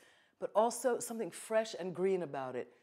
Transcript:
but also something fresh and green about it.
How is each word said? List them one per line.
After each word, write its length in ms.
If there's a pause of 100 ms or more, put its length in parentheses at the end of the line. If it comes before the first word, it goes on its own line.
(420)
but 160
also 420
something 320
fresh 480
and 160
green 280
about 340
it. 100 (160)